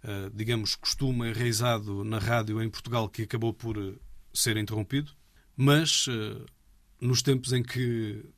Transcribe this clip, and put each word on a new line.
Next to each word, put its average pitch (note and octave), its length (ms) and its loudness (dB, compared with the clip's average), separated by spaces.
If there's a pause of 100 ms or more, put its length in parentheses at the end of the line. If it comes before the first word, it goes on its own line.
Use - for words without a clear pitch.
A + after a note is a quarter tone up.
eh, G2 300 -8
digamos, A2 400 -2
costume B2 560 0
enraizado A2 720 0
na A2 140 -2
rádio A2 440 2
em A2+ 60 0
Portugal A#2 400 -2
que - 140 -6
acabou A2+ 320 0
por, A2 240 -6
eh, G2 160 -6 (400)
ser G#2+ 240 2
interrompido, A2 540 -2 (440)
mas, D3 520 6
eh, A2+ 360 -4 (560)
nos B2 200 4
tempos B2+ 320 2
em B2 120 2
que A2+ 600 -2 (140)